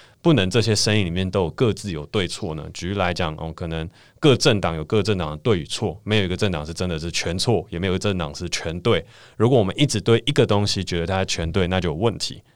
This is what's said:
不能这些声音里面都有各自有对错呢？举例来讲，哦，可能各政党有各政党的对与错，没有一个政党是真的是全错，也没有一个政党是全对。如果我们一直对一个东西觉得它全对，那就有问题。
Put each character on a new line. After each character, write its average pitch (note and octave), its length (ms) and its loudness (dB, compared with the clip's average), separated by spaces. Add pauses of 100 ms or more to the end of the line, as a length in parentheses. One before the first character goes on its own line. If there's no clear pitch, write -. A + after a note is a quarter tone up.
(200)
不 E3+ 140 6
能 F#2+ 160 4
这 A#2+ 100 4
些 A2 140 4
声 G#2+ 220 2
音 G2+ 80 2
里 E2+ 60 -2
面 F#2 180 -2
都 F#2+ 160 0
有 D#2+ 60 -2
各 A2+ 220 0
自 G2+ 200 -8
有 D2 140 -8
对 G2 220 -2
错 D#2+ 260 -8
呢？ D2+ 100 -8 (100)
举 F2 160 -6
例 G2+ 80 -4
来 F2+ 160 0
讲， D#2+ 220 -2
哦， D#2+ 180 -8
可 F2 140 -8
能 E2 200 -6 (320)
各 C3+ 160 6
政 A2 240 4
党 E2+ 160 0
有 D#2 80 -6
各 G#2 180 0
政 G2+ 160 0
党 D#2+ 120 -4
的 D2+ 80 -8
对 G2+ 220 0
与 C#2+ 40 -6
错， - 400 -6
没 G#2+ 140 2
有 G2 60 2
一 F2+ 40 -2
个 F2+ 80 -2
政 G2+ 140 0
党 D2+ 140 -4
是 D#2+ 100 -8
真 F#2 140 -4
的 E2 100 -2
是 E2 120 -6
全 E2+ 280 -2
错， G2 320 0
也 E2+ 80 -6
没 F#2 80 -2
有 F#2 60 0
一 F#2+ 40 0
个 - 20 -2
政 G2+ 200 -2
党 D2+ 160 -6
是 F2+ 140 -8
全 E2+ 320 -6
对。 G2 240 2 (320)
如 A2+ 140 4
果 C3+ 60 6
我 G#2+ 80 6
们 F#2 120 -2
一 D3 80 2
直 A2 160 0
对 A#2 260 4
一 - 60 0
个 C#3 140 4
东 G#2 200 2
西 G2 180 -2
觉 F2 160 -4
得 E2 60 -2
它 F#2+ 180 0
全 E2 260 -4
对， F2+ 180 2
那 F#2 120 0
就 F2+ 80 0
有 D2+ 60 -2
问 F#2 240 0
题。 - 240 -8 (140)